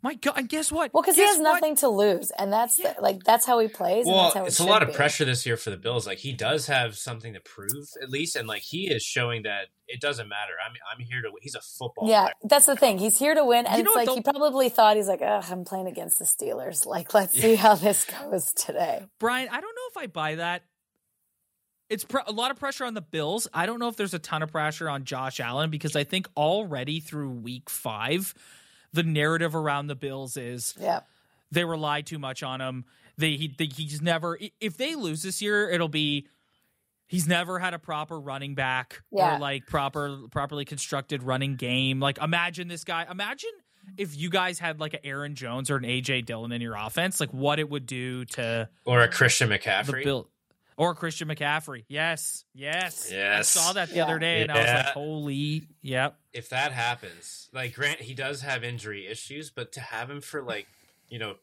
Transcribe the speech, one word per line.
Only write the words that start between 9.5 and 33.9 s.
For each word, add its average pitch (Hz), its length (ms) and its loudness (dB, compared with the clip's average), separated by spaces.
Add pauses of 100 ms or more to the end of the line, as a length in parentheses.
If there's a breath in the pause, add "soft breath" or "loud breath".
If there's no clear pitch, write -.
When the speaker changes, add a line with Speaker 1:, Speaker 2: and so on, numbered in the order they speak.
Speaker 3:
it 127 140 -12
doesn't 120 260 -4
matter. 101 360 -8
I'm, 117 100 -10 (180)
I'm 120 140 -12
here 123 160 -6
to 110 100 -6
win. 101 100 -16
He's 107 140 -12
a 107 60 -10
football - 480 -6
Speaker 2:
Yeah, 208 140 8
Speaker 3:
player. - 100 0 (100)
Speaker 2:
that's 277 220 8
the 277 100 6
thing. 220 220 6
He's 202 200 2
here 294 160 4
to 302 120 6
win, 240 200 6
and - 120 2
Speaker 1:
You - 80 4
know 427 60 4
Speaker 2:
it's 453 80 6
Speaker 1:
what, 233 80 4
Speaker 2:
like, 254 100 2
he 233 60 -4
Speaker 1:
though? 277 160 2
Speaker 2:
probably 269 280 4
thought, 214 300 8
he's 202 100 0
like, 190 140 2
"Ugh, 202 280 2
I'm 180 140 -6
playing 190 240 -6
against 175 320 -2
the 170 60 -4
Steelers. - 600 -2
Like, - 280 -6
let's 196 200 6
Speaker 3:
Yeah. - 100 2
Speaker 2:
see 226 120 10
how 208 200 10
this 190 280 4
goes - 480 -4
today." 165 540 -2 (140)
Speaker 1:
Brian, 247 280 0
I 254 140 -4
don't 440 120 -12
know 494 160 -10
if - 60 -16
I 311 120 -8
buy 156 280 -2
that. 170 280 -4 (1300)
It's 220 140 -4
pr-, - 140 -4 (100)
a 214 60 -8
lot 240 180 -2
of 269 60 -8
pressure 277 260 -6
on 240 120 -6
the 202 60 -6
Bills. 160 520 -4
I 165 120 0
don't 233 140 -4
know 240 80 -2
if 233 80 -6
there's 196 180 -4
a 170 60 -4
ton 156 240 -4
of 156 80 -6
pressure 156 380 -2
on 139 160 -4
Josh 131 340 -6
Allen, 131 300 -2
because 151 260 -4
I 143 80 0
think 185 320 -2
already 156 640 0
through 151 300 -8
week 123 400 -10
five, 127 640 -4 (580 soft breath)
the 170 120 0
narrative 160 520 0
around 147 320 -2
the 143 80 -8
Bills 135 400 -8
is 123 420 -8
Speaker 2:
Yeah. - 240 -2 (480)
Speaker 1:
they 170 140 2
rely 156 380 -2
too 156 180 -10
much 131 240 -8
on 131 160 -6
him. 131 240 -6 (340 soft breath)
They, 151 200 2
he, 156 100 -4 (100)
they, 160 160 -2
he's 147 280 -8